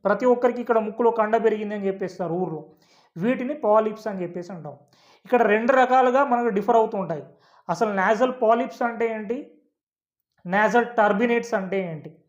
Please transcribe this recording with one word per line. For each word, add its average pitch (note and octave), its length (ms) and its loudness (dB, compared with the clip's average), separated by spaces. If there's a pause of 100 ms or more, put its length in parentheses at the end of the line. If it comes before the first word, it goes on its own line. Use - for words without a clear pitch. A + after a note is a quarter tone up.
ప్రతి G#3 260 0
ఒక్కరికి A#3+ 320 0
ఇక్కడ A3+ 220 2
ముక్కులో A3+ 320 2
కండ G#3+ 180 2 (100)
పెరిగింది G#3+ 320 -2
అని G3 100 -4
చెప్పేస్తారు F#3 540 -6
ఊర్లో. D#3+ 180 -6 (640)
వీటిని B3+ 300 -2 (120)
పాలిప్స్ G#3+ 440 2
అని F#3+ 120 -8
చెప్పేసి F3 320 -10
అంటాం. D3+ 200 -14 (520)
ఇక్కడ A#3+ 140 2 (140)
రెండు A#3+ 260 2
రకాలుగా B3+ 420 4 (100)
మనకు A#3+ 260 0
డిఫర్ A3+ 220 2
అవుతూ A3 220 -2
ఉంటాయి. D#3 220 -8 (500)
అసలు A3 160 0 (100)
nasal A3 300 2 (120)
polyps A#3 460 0
అంటే A3+ 180 -4 (100)
ఏంటి, G#3+ 220 -8 (1160)
nasal G#3+ 300 4 (140)
turbinates A#3 640 2
అంటే F#3+ 200 -4 (100)
ఏంటి D#3 220 -14 (160)